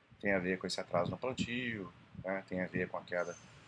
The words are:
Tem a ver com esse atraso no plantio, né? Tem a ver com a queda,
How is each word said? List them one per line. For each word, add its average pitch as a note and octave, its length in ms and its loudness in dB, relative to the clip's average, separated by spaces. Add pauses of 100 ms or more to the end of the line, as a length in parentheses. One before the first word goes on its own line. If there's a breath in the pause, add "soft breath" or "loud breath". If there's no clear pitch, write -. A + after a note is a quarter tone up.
(200)
Tem G2+ 120 4
a F#2+ 60 6
ver F#2 200 2
com F#2 100 -4
esse F2+ 120 -2
atraso F2+ 300 2
no F#2 80 -2
plantio, A#2+ 720 -2 (300)
né? F#2+ 260 -2
Tem F#2 120 0
a F2+ 80 2
ver F2+ 200 0
com F2+ 80 -4
a E2+ 60 -4
queda, F2 340 0 (320)